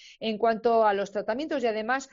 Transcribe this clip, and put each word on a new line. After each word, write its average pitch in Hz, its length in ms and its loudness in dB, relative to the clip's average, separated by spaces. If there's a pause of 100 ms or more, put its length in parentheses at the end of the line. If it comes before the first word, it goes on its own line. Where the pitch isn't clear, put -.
(180)
en 220 180 -4
cuanto 226 480 2
a 208 80 4
los 196 180 -2
tratamientos. 247 540 -4
Y 233 40 2
además, 220 440 -4